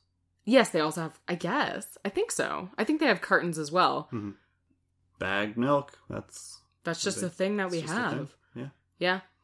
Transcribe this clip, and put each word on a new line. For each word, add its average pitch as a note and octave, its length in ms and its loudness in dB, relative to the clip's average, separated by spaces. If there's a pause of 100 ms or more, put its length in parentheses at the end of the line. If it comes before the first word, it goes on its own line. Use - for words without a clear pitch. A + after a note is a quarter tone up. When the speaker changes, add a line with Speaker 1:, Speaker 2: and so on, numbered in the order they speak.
(460)
Speaker 1:
Yes, A3+ 240 6
they E3+ 100 2
also D#3 220 0
have, D#3+ 260 -8
I F3 80 -2
guess. G3+ 720 -2
I G3 40 -2
think G#4 220 -2
so. - 460 -4
I A3 80 0
think D#4 160 2
they D4+ 60 4
have F#3+ 120 4
cartons E3+ 380 2
as D3 140 -4
well. D3+ 420 2
Speaker 2:
Mm-hmm. G2+ 180 -4 (880)
Bagged G2+ 400 0
milk. C#3 420 2 (100)
That's - 520 -12 (240)
Speaker 1:
That's E3 180 -4
just F#3+ 200 -2
Speaker 2:
a - 20 0
Speaker 1:
a E3+ 40 -2
thing G3+ 280 0
that F#3 140 -2
we E3+ 80 0
Speaker 2:
it's D3+ 120 -4
just G#3 80 -2
a A3 100 0
thing. - 100 -2
Speaker 1:
have. D3 160 -8 (200)
Speaker 2:
Yeah. C3 120 -8 (320)
Speaker 1:
Yeah. F#3 200 2 (240)